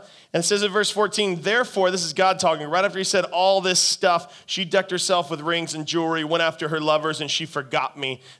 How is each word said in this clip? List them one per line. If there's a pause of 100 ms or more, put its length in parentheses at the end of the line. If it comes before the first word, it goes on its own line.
(320)
And
it
says
in
verse
fourteen,
"Therefore,"
this
is
God
talking,
right
after
he
said
all
this
stuff,
"She
decked
herself
with
rings
and
jewelry,
went
after
her
lovers,
and
she
forgot
me." (180)